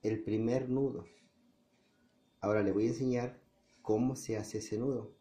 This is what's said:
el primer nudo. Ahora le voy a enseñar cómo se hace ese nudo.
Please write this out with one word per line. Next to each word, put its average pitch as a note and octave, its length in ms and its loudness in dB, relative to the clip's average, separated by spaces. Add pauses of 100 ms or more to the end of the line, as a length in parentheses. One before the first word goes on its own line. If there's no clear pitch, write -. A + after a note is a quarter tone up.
el G#2+ 200 0
primer A#2 460 0
nudo. C3+ 380 0 (1400)
Ahora G#2 200 2
le G2 100 2
voy G#2 120 2
a A#2+ 40 4
enseñar B2 520 -2 (400)
cómo B2 340 2
se A2+ 220 -4
hace G#2 220 -6
ese - 180 -6
nudo. B2+ 440 -4